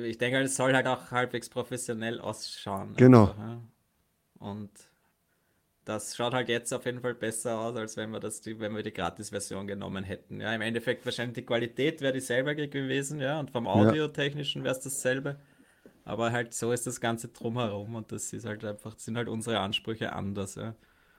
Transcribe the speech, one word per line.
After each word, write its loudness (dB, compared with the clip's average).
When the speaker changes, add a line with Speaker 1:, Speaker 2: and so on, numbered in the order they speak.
Speaker 1:
ich -4
denke, 0
es 0
soll 4
halt 4
auch -2
halbwegs -2
professionell -4
ausschauen -6
Speaker 2:
Genau. 12
Speaker 1:
einfach, -6
ja. -10
Und -10
das -6
schaut 0
halt 0
jetzt 0
auf -4
jeden -4
Fall -2
besser -2
aus, -4
als -6
wenn -6
wir -6
das, -8
die, -10
wenn -4
wir -4
die -8
Gratis-Version -6
genommen -6
hätten. -10
Ja, -2
im -4
Endeffekt -2
wahrscheinlich -4
die -8
Qualität -2
wäre 0
dieselbe 0
ge-, -4
gewesen, -4
ja, -2
und -6
vom -4
Speaker 2:
Ja. -2
Speaker 1:
Audiotechnischen 2
wär's -2
dasselbe. -2
Aber 0
halt -2
so -2
ist -2
das -6
Ganze -2
drumherum -4
und -10
das -8
ist -10
halt -8
einfach, -10
sind -6
halt -2
unsere -2
Ansprüche -2
anders, -6
ja. -8